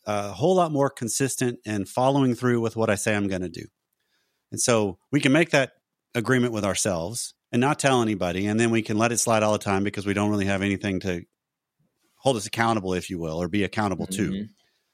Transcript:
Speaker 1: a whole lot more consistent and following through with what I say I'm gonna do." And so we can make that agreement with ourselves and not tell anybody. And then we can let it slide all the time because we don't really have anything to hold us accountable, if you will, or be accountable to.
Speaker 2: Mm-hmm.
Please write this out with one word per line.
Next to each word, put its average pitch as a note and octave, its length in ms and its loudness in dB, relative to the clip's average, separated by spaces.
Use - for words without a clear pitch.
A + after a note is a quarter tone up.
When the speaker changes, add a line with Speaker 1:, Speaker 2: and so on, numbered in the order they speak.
Speaker 1:
a G#2 260 -2
whole D3 240 2
lot F3 160 2
more C#3 180 2
consistent B2 760 -4
and G#2 220 -4
following C3 460 2
through A#2+ 280 0
with A2+ 160 -2
what A2 120 2
I G#2 60 2
say G#2+ 180 0
I'm G2+ 140 0
gonna F#2 220 -4
do." - 160 -12
And A2 80 -6
so G#2+ 400 2
we C#3+ 80 2
can C3+ 140 4
make D#3+ 160 4
that C3+ 240 2
agreement B2 380 2
with G#2+ 100 -2
ourselves F#2 720 -4
and A#2+ 80 0
not C#3 180 2
tell C3 240 2
anybody. F#2+ 460 0
And G#2+ 120 0
then A#2 120 2
we A2+ 100 2
can G#2+ 160 -2
let A#2 140 2
it A#2 60 -4
slide A2 260 2
all G#2+ 80 4
the G#2+ 80 2
time G2 240 0
because G2+ 220 -6
we G2+ 80 0
don't G#2 180 0
really G2+ 140 0
have G2 160 0
anything G2 400 -2
to F2 220 -4
hold C3 220 0
us G2+ 100 -6
accountable, A2 460 0
if F2+ 160 -4
you F#2 100 -6
will, D#2+ 220 -4
or F2+ 80 -2
be G2+ 160 0
accountable G2 420 -4
to. F#2+ 240 -4
Speaker 2:
Mm-hmm. G2 120 -6